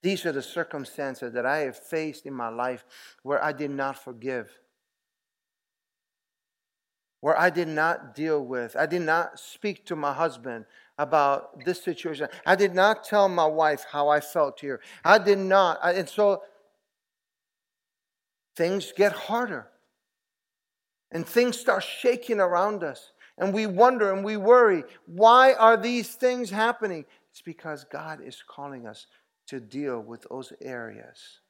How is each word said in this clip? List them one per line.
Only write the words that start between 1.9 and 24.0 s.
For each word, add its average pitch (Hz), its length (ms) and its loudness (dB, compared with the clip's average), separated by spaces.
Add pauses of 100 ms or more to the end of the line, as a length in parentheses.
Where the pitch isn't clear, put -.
in 139 80 -12
my 120 160 -8
life 123 340 -6 (400)
where 139 180 -2
I 151 120 -2
did 143 180 -6
not 135 260 -6
forgive, 120 640 -10 (2500)
where 147 180 2
I 175 100 4
did 165 200 -4
not 156 440 -2
deal 151 300 -4
with, 123 320 -8
I 156 120 0
did 175 160 -4
not 160 360 -2
speak - 460 -10
to 175 100 -8
my 147 160 -4
husband 127 540 -6 (320)
about 143 680 0
this 175 180 -4
situation. 151 460 -6 (180)
I 185 120 6
did 185 180 2
not 208 300 4
tell 202 240 4
my 175 160 2
wife 156 460 2
how 147 180 0
I 147 100 4
felt 147 400 -2
here. 139 220 -8 (240)
I 202 140 8
did 196 180 2
not. 190 440 2
I, 175 120 2
and 180 160 -4
so 202 340 2 (2250)
things 180 340 -2
get 196 220 2
harder. 202 560 -6 (1400)
And 165 140 -10
things 240 320 0
start 190 240 0
shaking 240 560 -2
around 185 460 0
us. - 260 -12 (260)
And 190 160 -2
we 214 140 -2
wonder 208 460 4